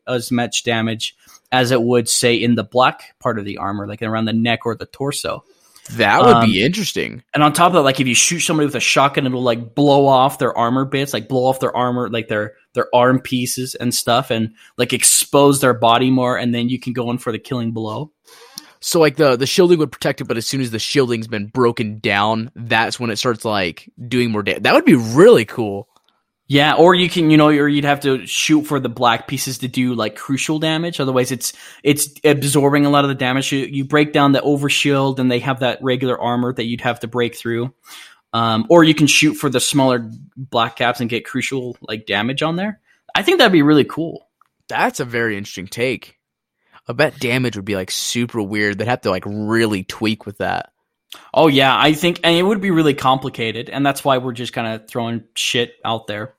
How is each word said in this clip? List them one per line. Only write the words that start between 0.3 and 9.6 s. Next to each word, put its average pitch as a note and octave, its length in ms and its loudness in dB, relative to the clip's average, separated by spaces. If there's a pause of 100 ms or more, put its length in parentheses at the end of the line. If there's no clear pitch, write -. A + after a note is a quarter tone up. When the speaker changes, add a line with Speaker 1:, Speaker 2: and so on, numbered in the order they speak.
Speaker 1:
much A#2+ 320 -2
damage A2+ 540 -4 (340)
as B2+ 200 2
it B2+ 120 2
would, A#2+ 260 2
say, A#2+ 260 2
in A#2 200 2
the A2+ 100 -2
black B2+ 540 0
part A2+ 200 -4
of G2 80 -8
the G2+ 120 -10
armor, G2+ 280 -6
like, G#2 160 -10
around A2 240 -2
the G#2+ 80 -2
neck A2+ 320 0
or A2+ 80 -2
the - 120 -12
torso. - 560 -8 (540)
Speaker 2:
That A2 280 4
would A#3 120 8
Speaker 1:
Um, A#2 100 4
Speaker 2:
be G2 180 2
interesting. C3 600 -4 (100)
Speaker 1:
and D3 80 2
on D3+ 100 4
top F3 140 4
of F3 60 4
that, E3+ 100 4
like, C3+ 160 2
if C3 80 0
you A#2+ 80 0
shoot E3 260 0
somebody D3+ 260 0
with C3 100 -4
a A2+ 40 -2
shotgun, C#3 460 0
it'll, B2+ 160 -4
like, A#2+ 320 -2